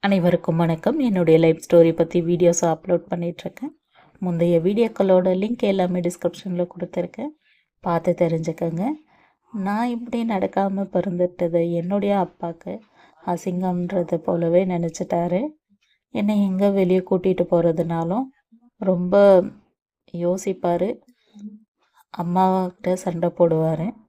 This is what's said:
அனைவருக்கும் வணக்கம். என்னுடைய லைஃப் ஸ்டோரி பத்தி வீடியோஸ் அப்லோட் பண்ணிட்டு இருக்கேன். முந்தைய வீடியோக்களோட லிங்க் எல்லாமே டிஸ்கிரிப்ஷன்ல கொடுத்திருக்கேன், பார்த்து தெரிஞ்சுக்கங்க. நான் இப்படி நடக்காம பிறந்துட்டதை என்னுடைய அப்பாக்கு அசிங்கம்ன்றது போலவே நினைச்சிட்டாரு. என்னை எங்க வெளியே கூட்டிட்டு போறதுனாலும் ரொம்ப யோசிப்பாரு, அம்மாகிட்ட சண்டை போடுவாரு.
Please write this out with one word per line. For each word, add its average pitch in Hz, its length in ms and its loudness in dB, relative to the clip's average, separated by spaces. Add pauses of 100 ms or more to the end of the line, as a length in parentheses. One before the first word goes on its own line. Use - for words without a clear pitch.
அனைவருக்கும் 175 500 2
வணக்கம். 165 440 0
என்னுடைய 180 400 4
லைஃப் 160 300 2
ஸ்டோரி 165 260 6
பத்தி 170 260 0
வீடியோஸ் 170 440 2
அப்லோட் 170 420 -2
பண்ணிட்டு 170 340 -8
இருக்கேன். - 380 -12 (400)
முந்தைய 175 400 2
வீடியோக்களோட 190 760 2
லிங்க் 214 220 -2
எல்லாமே 185 420 0
டிஸ்கிரிப்ஷன்ல 175 680 -4
கொடுத்திருக்கேன், 180 640 -8 (500)
பார்த்து 170 380 -2
தெரிஞ்சுக்கங்க. 165 720 -4 (640)
நான் 208 360 -4
இப்படி 240 400 -6
நடக்காம 196 560 -2
பிறந்துட்டதை 175 880 -2
என்னுடைய 196 460 -2
அப்பாக்கு 175 600 -8 (460)
அசிங்கம்ன்றது 180 920 -4
போலவே 170 500 2
நினைச்சிட்டாரு. 175 800 -2 (640)
என்னை 208 340 0
எங்க 196 260 2
வெளியே 185 300 2
கூட்டிட்டு 185 520 0
போறதுனாலும் 170 720 0 (540)
ரொம்ப 190 680 4 (680)
யோசிப்பாரு, 180 880 -2 (1160)
அம்மாகிட்ட 185 760 0
சண்டை 175 360 -2
போடுவாரு. 165 640 0 (160)